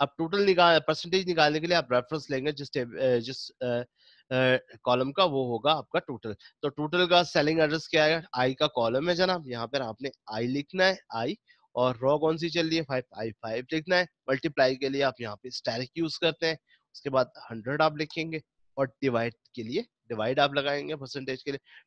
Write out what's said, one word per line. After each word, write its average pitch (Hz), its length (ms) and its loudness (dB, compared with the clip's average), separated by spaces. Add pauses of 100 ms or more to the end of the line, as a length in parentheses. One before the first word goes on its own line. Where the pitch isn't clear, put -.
अब - 160 0
टोटल 165 280 0
निकाल, 170 340 6
परसेंटेज 175 480 -2
निकालने 156 320 4
के 160 80 -4
लिए 175 100 2
आप 143 140 -2
रेफरेंस 123 400 0
लेंगे 139 200 -2
जिस 139 220 -10
टेब-, 117 240 -6
अ, 127 200 2
जिस, 120 320 -8 (120)
अ, 127 40 -4 (680)
अ, 127 260 4 (260)
कॉलम 127 280 2
का, 190 140 2
वो 135 220 0
होगा 120 240 0
आपका 156 280 -2
टोटल। 113 360 -8 (260)
तो 147 80 -2
टोटल 156 380 0
का 175 160 6
सेलिंग 160 360 2
एड्रेस 156 280 0
क्या 156 180 4
है? 160 160 2 (140)
आई 131 180 2
का 151 140 2
कॉलम 127 420 0
है 180 60 2
जनाब, 180 320 0
यहाँ 117 200 -6
पर 135 140 -2
आपने 127 300 -8 (220)
आई 117 140 -2
लिखना 143 380 0
है, 190 140 2 (160)
आई, 127 220 -4 (380)
और 123 220 2
रॉ 135 200 2
कौन 160 200 0
सी 165 120 -4
चल 160 180 0
रही 160 100 -2
है? 160 60 -2
फ़ाइव, 131 200 -4 (140)
आई 110 140 -6
फ़ाइव 117 420 -8
लिखना 160 220 -2
है। 180 120 2 (220)
मल्टीप्लाई 135 460 2
के 135 140 -4
लिए 139 120 -2
आप 131 200 -2
यहाँ 107 140 -8
पे 127 160 -16
स्टैटिक 123 460 -6
यूज़ 165 220 -4
करते 160 280 0
हैं, 160 100 -2 (380)
उसके - 140 -10
बाद 131 220 2 (200)
हंड्रेड 123 300 -4
आप 156 160 2
लिखेंगे 160 440 -6 (360)
और 135 100 0 (140)
डिवाइड 117 320 0 (220)
के 117 80 -10
लिए 131 180 -4 (280)
डिवाइड 120 300 -2
आप 143 160 2
लगाएंगे 143 400 -2
परसेंटेज 135 480 -10
के 139 80 -6
लिए। 139 80 -6 (280)